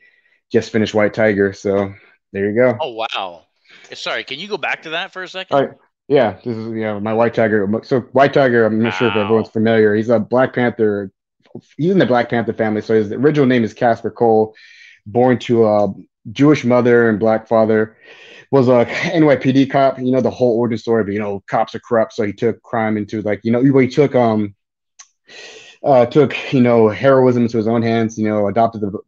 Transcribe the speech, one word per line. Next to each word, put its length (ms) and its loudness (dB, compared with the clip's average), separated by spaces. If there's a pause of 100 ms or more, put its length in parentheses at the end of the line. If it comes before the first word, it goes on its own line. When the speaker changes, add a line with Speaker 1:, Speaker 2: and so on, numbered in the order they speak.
(500)
Speaker 1:
just 200 -2
finished 240 -2
White 200 0
Tiger. 380 2
So 400 -4 (400)
there 160 -4
you 80 -4
go. 240 2
Speaker 2:
Oh, 120 -8
wow. 540 -10 (460)
Sorry, 300 -8
can 160 -12
you 80 -14
go 100 -8
back 260 -6
to 80 -14
that 220 -10
for 120 -14
a 40 -16
second? 280 -6
Speaker 1:
All 100 2
right. 100 -14 (320)
Yeah, 260 2 (100)
this 120 -6
is, 120 -10
you 140 -8
know, 180 -6
my 120 -6
White 220 0
Tiger. 340 0 (140)
So 200 -2 (100)
White 200 4
Tiger, 320 2
I'm 160 0
not 140 0
sure 140 -2
if 80 0
Speaker 2:
Wow. 80 0
Speaker 1:
everyone's 240 0
familiar. 440 2
He's 160 -2
a 120 2
Black 320 0
Panther. 580 -2 (680)
He's 140 -2
in 80 2
the 80 4
Black 220 0
Panther 240 -4
family. 280 -2
So 140 -2
his 160 0
original 360 2
name 180 2
is 100 -6
Casper 380 -2
Cole, 420 0 (500)
born 360 2
to 260 2
a 260 0 (380)
Jewish 340 2
mother 440 4
and 100 0
black 300 -2
father, 480 0 (560)
was 160 4
a 200 4
N 380 0
Y 80 6
P 160 -2
D 160 2
cop. 320 0
You 140 -2
know, 80 0
the 100 0
whole 260 0
origin 220 -2
story, 240 -2
but, 100 -4
you 60 -6
know, 300 -8
cops 260 -4
are 60 -12
corrupt. 320 -2
So 100 -6
he 100 -4
took 300 -4
crime 340 -4
into, 260 -6
like, 200 -4
you 80 -4
know, 100 0
he 280 2
took, 260 0
um, 400 0 (1300)
uh, 240 4
took, 460 0
you 80 2
know, 280 4
heroism 560 2
into 120 -4
his 120 -2
own 140 -2
hands, 360 -2
you 100 -2
know, 200 -2
adopted 320 0
the 160 -6 (120)